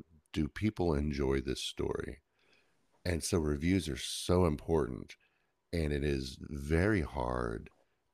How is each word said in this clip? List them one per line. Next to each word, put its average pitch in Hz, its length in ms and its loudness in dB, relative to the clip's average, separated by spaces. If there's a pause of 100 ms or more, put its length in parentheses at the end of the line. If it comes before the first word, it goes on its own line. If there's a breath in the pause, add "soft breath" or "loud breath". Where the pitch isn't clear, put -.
(320)
do 78 160 0
people 90 460 0
enjoy 69 480 0
this 65 200 -4
story? - 580 -6 (840 soft breath)
And 85 200 0
so 95 160 2
reviews 78 500 2
are 64 80 -6
so - 480 2
important, 69 720 0 (580)
and 80 180 0
it 71 140 0
is 67 340 -2
very 82 640 2
hard 62 680 -4 (440)